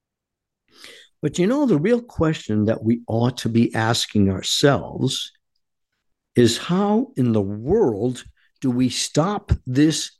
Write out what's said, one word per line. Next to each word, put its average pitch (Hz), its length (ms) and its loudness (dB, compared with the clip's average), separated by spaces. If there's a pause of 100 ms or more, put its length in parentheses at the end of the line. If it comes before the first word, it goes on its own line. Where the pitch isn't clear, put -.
(1200)
But 151 180 -4
you 180 80 2
know, 277 180 0
the 185 140 2
real 233 220 0
question 156 640 -2
that 110 180 -2
we 117 240 0
ought 117 300 0
to - 120 -4
be 113 240 0
asking 110 560 0
ourselves 127 1000 -2 (1040)
is, 117 220 4
how 208 580 0
in 123 160 0
the 110 100 2
world 120 800 -2 (380)
do 131 100 -2
we 123 180 2
stop - 640 -2 (140)
this 147 540 0